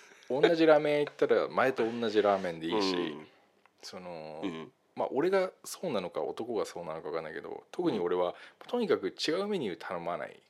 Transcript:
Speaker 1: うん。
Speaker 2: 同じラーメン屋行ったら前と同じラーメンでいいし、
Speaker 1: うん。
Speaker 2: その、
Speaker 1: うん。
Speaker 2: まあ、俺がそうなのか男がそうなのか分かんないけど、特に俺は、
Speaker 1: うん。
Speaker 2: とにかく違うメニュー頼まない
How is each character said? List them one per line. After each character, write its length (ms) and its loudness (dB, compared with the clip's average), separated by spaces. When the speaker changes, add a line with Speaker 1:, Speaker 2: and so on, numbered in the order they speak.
Speaker 1:
う 100 0
ん。 20 0
Speaker 2:
同 140 8
じ 100 4
ラ 120 10
ー 20 2
メ 120 0
ン 40 2
屋 60 2
行 80 -2
っ 40 -14
た 140 0
ら 220 4
前 240 2
と 160 0
同 200 -2
じ 120 4
ラ 160 6
ー 40 -4
メ 100 -2
ン 100 -8
で 60 -4
い 100 0
い 40 2
し、 140 2
Speaker 1:
う 20 0
ん。 100 -16
Speaker 2:
そ 180 -14
の、 440 -12
Speaker 1:
う 40 -2
ん。 240 -8
Speaker 2:
ま 100 -2
あ、 60 0
俺 180 2
が 220 2
そ 240 -8
う 20 -4
な 80 -2
の 100 -4
か 120 -4
男 340 -4
が 100 0
そ 160 -10
う 40 -10
な 80 -8
の 80 -10
か 80 -8
分 60 -4
か 40 -2
ん 60 -4
な 60 -10
い 20 -10
け 80 -10
ど、 300 -12
特 200 -2
に 80 0
俺 160 0
は、 120 2
Speaker 1:
う 20 -2
ん。 380 -14
Speaker 2:
と 120 -4
に 80 -2
か 100 4
く 120 -4
違 220 -4
う 60 -4
メ 120 -2
ニ 100 -2
ュ 40 -4
ー 40 -10
頼 220 -8
ま 180 -4
な 80 -8
い 140 -14